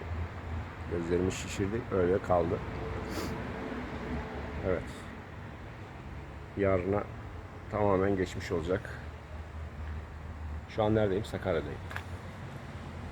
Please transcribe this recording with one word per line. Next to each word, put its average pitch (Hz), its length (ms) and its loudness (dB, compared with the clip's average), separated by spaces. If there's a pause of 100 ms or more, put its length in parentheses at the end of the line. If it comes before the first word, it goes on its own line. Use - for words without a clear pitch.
(920)
Gözlerimi 87 420 4
şişirdi. 104 480 0 (120)
Öyle 92 300 6
kaldı. 90 360 6 (2000)
Evet. 85 140 2 (1700)
Yarına 95 460 6 (680)
tamamen 101 460 6
geçmiş 92 360 0
olacak. 90 280 2 (1900)
Şu - 160 2
an 107 100 8
neredeyim? 107 300 6
Sakarya'dayım. 85 540 0 (1300)